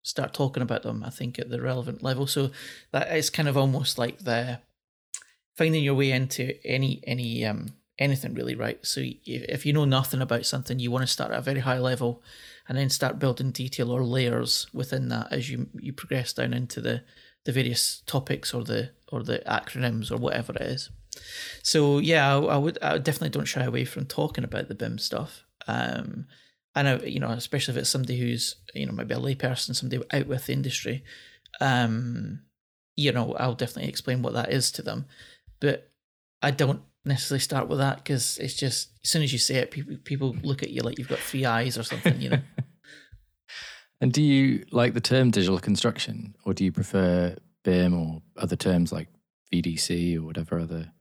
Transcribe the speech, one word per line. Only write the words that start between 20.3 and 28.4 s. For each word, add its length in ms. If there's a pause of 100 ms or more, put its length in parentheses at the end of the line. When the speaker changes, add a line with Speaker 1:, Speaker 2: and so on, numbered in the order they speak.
Speaker 1:
it 80
is. 280 (720)
So 360
yeah, 380
I, 40
I 160
would, 240
I 180
definitely 320
don't 140
shy 200
away 200
from 220
talking 380
about 240
the 60
bim 240
stuff. 460 (220)
Um, 600 (500)
and 120
I, 100
you 200
know, 120
especially 440
if 60
it's 100
somebody 260
who's, 380 (200)